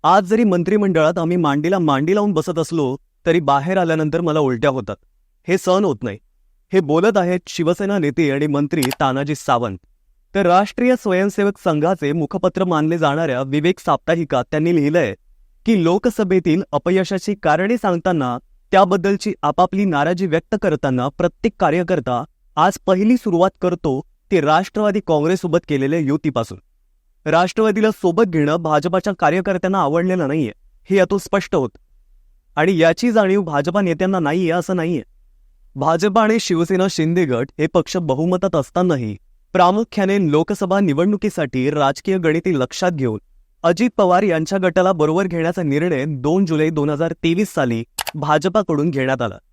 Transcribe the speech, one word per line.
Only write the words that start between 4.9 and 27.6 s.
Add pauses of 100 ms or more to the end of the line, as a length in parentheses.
हे
सहन
होत
नाही." (560)
हे
बोलत
आहेत
शिवसेना
नेते
आणि
मंत्री (180)
तानाजी
सावंत. (580)
तर
राष्ट्रीय
स्वयंसेवक (100)
संघाचे
मुखपत्र
मानले
जाणाऱ्या
विवेक
साप्ताहिकात
त्यांनी
लिहिलंय (500)
की,
लोकसभेतील (100)
अपयशाची
कारणे
सांगताना, (340)
त्याबद्दलची
आपापली
नाराजी
व्यक्त
करताना
प्रत्येक
कार्यकर्ता (320)
आज (120)
पहिली
सुरुवात (120)
करतो (300)
ती
राष्ट्रवादी
काँग्रेससोबत (100)
केलेल्या
युतीपासून. (680)
राष्ट्रवादीला